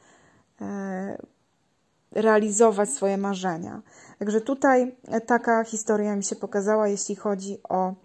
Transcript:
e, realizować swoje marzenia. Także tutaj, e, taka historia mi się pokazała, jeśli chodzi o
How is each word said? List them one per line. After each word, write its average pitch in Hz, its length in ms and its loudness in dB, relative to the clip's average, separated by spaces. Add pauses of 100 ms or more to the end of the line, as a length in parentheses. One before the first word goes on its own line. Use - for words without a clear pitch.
(600)
e, 196 560 -8 (960)
realizować 214 760 4
swoje 196 280 -2
marzenia. 185 640 -4 (380)
Także 214 220 0
tutaj, 254 540 2 (120)
e, 226 140 -2
taka 233 420 2
historia 208 520 0
mi 202 80 -4
się 214 120 -6
pokazała, 208 520 0
jeśli 202 280 -2
chodzi 196 420 -4 (120)
o 185 240 0 (120)